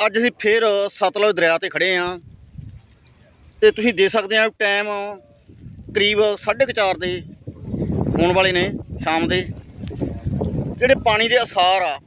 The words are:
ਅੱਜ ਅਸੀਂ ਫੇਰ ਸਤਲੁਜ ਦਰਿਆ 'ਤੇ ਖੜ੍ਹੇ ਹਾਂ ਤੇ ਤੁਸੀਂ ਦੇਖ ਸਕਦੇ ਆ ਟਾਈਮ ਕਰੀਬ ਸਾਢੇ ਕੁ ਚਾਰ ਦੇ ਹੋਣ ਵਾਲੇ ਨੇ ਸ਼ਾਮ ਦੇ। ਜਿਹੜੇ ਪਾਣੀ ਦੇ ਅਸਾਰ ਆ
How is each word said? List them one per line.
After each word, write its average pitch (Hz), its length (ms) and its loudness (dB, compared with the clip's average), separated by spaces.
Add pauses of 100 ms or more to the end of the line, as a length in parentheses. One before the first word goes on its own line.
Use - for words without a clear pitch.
ਅੱਜ 214 120 0
ਅਸੀਂ 240 220 2
ਫੇਰ 220 240 2 (280)
ਸਤਲੁਜ 202 440 2
ਦਰਿਆ 165 220 4
'ਤੇ 185 120 -6
ਖੜ੍ਹੇ 180 280 0
ਹਾਂ 180 220 -4 (1400)
ਤੇ 214 100 8
ਤੁਸੀਂ 220 220 0
ਦੇਖ 190 180 2
ਸਕਦੇ 214 260 0
ਆ 220 100 4 (120)
ਟਾਈਮ 202 280 0 (1080)
ਕਰੀਬ 208 240 2 (200)
ਸਾਢੇ 226 260 0
ਕੁ 240 80 -2
ਚਾਰ 190 240 0
ਦੇ 180 240 -6 (880)
ਹੋਣ 170 220 2
ਵਾਲੇ 190 180 4
ਨੇ 185 200 0 (320)
ਸ਼ਾਮ 165 240 0
ਦੇ। 180 140 0 (1400)
ਜਿਹੜੇ 254 180 2 (100)
ਪਾਣੀ 220 220 2
ਦੇ 240 140 2
ਅਸਾਰ 190 400 2
ਆ 147 260 -4